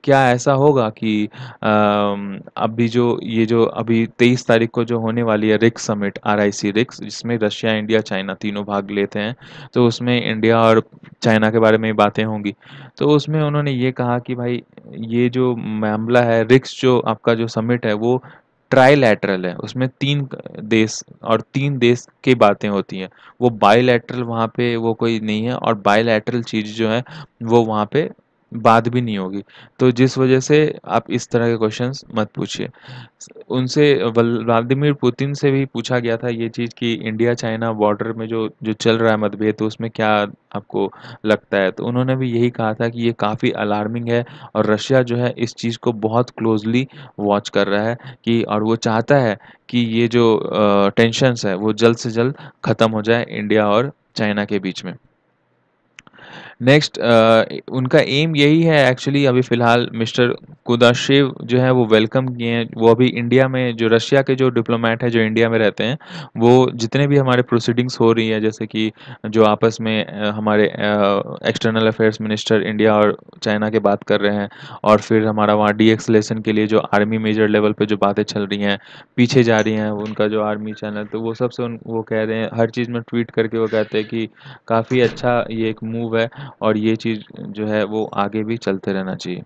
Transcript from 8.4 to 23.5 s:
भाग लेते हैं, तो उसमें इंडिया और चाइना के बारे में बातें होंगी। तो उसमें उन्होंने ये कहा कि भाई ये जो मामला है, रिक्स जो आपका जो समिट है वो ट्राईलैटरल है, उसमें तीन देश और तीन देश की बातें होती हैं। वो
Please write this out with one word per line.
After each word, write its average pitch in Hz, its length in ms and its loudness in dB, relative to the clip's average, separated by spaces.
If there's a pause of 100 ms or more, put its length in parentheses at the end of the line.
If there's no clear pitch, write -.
भाग 101 260 -4
लेते 101 280 -4
हैं, 107 180 -6 (380)
तो 123 120 4
उसमें 120 440 -2
इंडिया 110 280 2
और 113 240 6 (400)
चाइना 110 280 4
के 113 80 2
बारे 110 200 6
में 110 180 -2
बातें 104 280 2
होंगी। 104 300 -6 (440)
तो 139 100 0
उसमें 151 340 0
उन्होंने 147 300 -2
ये 127 200 -2
कहा 123 260 -2
कि 123 160 -8
भाई 120 280 -6 (360)
ये 117 300 0
जो 123 280 0
मामला 110 640 0
है, 113 240 2
रिक्स 127 360 2
जो 127 200 4
आपका 117 340 -2
जो 113 120 -2
समिट 117 400 -2
है 110 60 0
वो 117 300 0 (480)
ट्राईलैटरल 117 760 4
है, 90 80 -6
उसमें 127 340 -6 (120)
तीन 143 280 -2 (340)
देश 110 420 0 (180)
और 110 180 0
तीन 139 380 -4
देश 120 280 2 (180)
की 127 100 4
बातें 107 340 2
होती 98 300 -4
हैं। 92 100 -10 (320)
वो 123 100 2